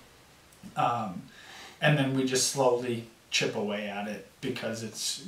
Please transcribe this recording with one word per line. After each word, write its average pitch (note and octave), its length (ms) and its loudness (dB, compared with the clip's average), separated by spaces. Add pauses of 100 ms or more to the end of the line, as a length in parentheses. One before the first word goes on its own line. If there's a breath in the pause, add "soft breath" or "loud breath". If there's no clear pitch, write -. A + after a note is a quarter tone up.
(760)
Um, G#2 480 0 (580 loud breath)
and D3+ 160 6
then C3+ 180 2
we C3 80 4
just C3 280 2
slowly B2 560 2 (240)
chip - 240 2
away G#3 320 -2
at G3+ 200 -4
it G#2 200 -8 (140)
because B2 420 -4
it's, - 440 -6